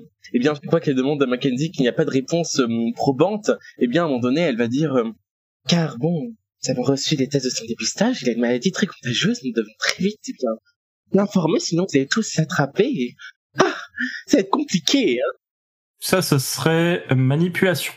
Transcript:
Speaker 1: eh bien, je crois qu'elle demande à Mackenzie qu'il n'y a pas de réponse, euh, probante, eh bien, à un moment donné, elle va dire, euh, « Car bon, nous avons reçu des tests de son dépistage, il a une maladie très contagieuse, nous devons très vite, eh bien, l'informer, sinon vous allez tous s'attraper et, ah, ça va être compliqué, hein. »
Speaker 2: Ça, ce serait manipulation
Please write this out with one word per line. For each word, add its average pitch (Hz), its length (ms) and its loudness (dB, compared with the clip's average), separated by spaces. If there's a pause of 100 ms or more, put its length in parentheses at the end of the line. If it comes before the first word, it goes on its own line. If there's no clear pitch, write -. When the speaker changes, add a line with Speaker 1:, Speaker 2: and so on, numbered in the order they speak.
(320)
Speaker 1:
eh 123 60 0
bien, 143 160 2
je 139 120 -10
crois 165 140 2
qu'elle 143 160 0
demande 139 260 0
à 135 40 4
Mackenzie 127 440 -2
qu'il 143 120 -4
n'y 120 60 4
a 110 40 2
pas 156 140 0
de - 40 -4
réponse, 151 500 -2
euh, 123 60 2 (300)
probante, 151 540 0 (280)
eh 123 80 2
bien, 135 160 0
à - 40 2
un - 20 -2
moment 127 120 0
donné, 127 200 0
elle 147 160 0
va 120 100 0
dire, 135 300 0
euh, « 117 80 4 (640)
Car 160 300 0
bon, 175 340 -2 (320)
nous 127 80 -4
avons 123 100 -2
reçu 135 320 0
des 131 140 0
tests 135 160 -2
de 127 60 -2
son - 160 -6
dépistage, 202 560 -2
il 247 60 0
a - 40 2
une 117 80 -2
maladie 123 320 0
très - 140 -2
contagieuse, 147 580 -2
nous 127 80 -4
devons 110 260 -2
très - 240 -4
vite, 202 240 -2
eh 262 60 -8
bien, - 180 -4 (600)
l'informer, 175 480 2
sinon 175 280 -2
vous - 80 -2
allez 135 120 2
tous 226 140 0
s'attraper - 640 0
et, 135 260 -4 (460)
ah, 370 140 2 (520)
ça - 120 6
va - 20 6
être 190 100 -4
compliqué, 202 680 2
hein. » 156 120 -2 (680)
Speaker 2:
Ça, 190 220 2
ce 147 160 2
serait 165 680 0 (100)
manipulation 156 840 2